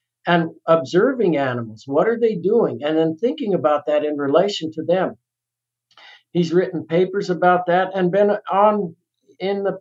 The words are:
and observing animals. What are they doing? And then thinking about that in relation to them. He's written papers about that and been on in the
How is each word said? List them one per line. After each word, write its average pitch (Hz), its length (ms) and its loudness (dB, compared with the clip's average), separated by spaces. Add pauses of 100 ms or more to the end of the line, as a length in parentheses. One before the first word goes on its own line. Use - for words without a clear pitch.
(240)
and 170 260 2 (180)
observing 170 680 2
animals. 120 500 -4
What 151 220 0
are 226 120 -2
they 220 160 2
doing? 165 480 0
And 156 120 -2
then 160 200 0
thinking 247 360 -4
about 151 340 0
that 147 180 0
in 151 120 -4
relation 160 580 0
to 160 100 -8
them. 180 320 0 (1120)
He's 170 220 0
written 170 340 0
papers 185 440 0
about 180 360 2
that 185 300 0
and 180 160 0
been 202 180 2 (200)
on 202 440 2 (460)
in 196 240 -4
the 190 160 -2